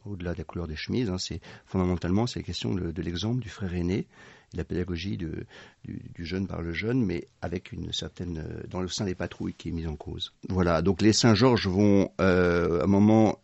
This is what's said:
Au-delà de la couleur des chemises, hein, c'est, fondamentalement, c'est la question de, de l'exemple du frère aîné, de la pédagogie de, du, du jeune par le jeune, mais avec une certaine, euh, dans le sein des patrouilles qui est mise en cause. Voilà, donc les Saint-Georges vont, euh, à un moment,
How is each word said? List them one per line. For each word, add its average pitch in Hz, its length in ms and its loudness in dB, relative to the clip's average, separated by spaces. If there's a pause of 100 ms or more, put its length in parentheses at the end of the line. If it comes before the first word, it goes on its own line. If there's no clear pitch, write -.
Au-delà 87 300 -8
de 85 60 -10
la 80 40 -8
couleur 85 240 -8
des 78 80 -8
chemises, 104 340 -2
hein, 90 80 -4
c'est, 82 220 -8 (260)
fondamentalement, 92 640 0
c'est 87 120 -8
la 82 40 -10
question 107 320 -6
de, 85 160 -4
de 87 100 -8
l'exemple 90 380 -4
du 113 80 -10
frère 87 260 -8
aîné, 90 340 -2 (440)
de - 60 -10
la 80 80 -4
pédagogie 87 500 -4
de, 82 300 -8 (400)
du, - 280 -12
du 85 120 -12
jeune 92 220 -4
par 85 140 -8
le 82 120 -6
jeune, 117 300 -2
mais 87 260 -4 (120)
avec 87 300 -6
une 85 220 -8
certaine, 87 460 -8
euh, 80 280 -10
dans 92 140 -6
le 90 80 -4
sein - 160 -4
des 90 100 -2
patrouilles 90 380 -6
qui - 160 -10
est - 20 -6
mise 82 160 -4
en 76 80 -4
cause. - 380 -10 (160)
Voilà, 85 320 4
donc 92 200 2
les 107 120 6
Saint-Georges 110 560 6
vont, 98 500 4
euh, 87 600 4
à - 20 0
un 95 40 2
moment, 104 560 6